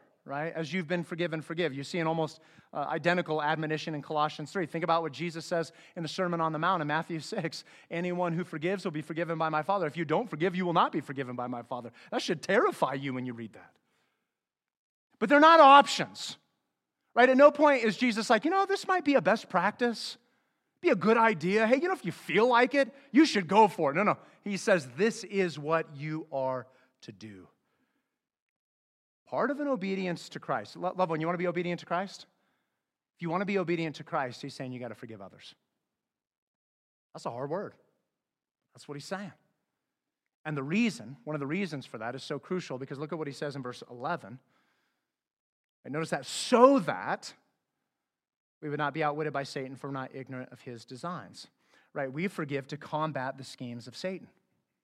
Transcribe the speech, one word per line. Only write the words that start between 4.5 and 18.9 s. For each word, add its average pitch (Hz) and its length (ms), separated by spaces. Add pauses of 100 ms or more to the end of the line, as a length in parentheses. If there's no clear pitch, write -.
three. 185 160
Think 160 160
about 165 180
what 160 100
Jesus 156 320
says 165 280 (240)
in 175 80
the 151 60
Sermon 175 300
on 160 140
the 151 60
Mount 170 240
in 151 40
Matthew 160 320
six. 160 440 (260)
"Anyone 175 440
who 165 100
forgives 180 420
will 185 60
be 151 100
forgiven 165 380
by 160 100
my 156 140
Father. 190 240
If 147 100
you 170 80
don't 175 240
forgive, 170 260
you 180 120
will 170 60
not 208 180
be 160 100
forgiven 131 340
by 123 120
my 120 160
Father." 120 280 (200)
That 240 100
should 170 220
terrify 202 500
you 139 220
when 127 100
you 127 80
read 113 200
that. 98 200 (1400)
But 220 120
they're 285 100
not 320 200
options, 269 760 (760)
right? 240 140
At 254 100
no 285 120
point 285 340
is 220 140
Jesus 226 320
like, 220 160
"You 320 60
know, 381 160
this 392 200
might 370 160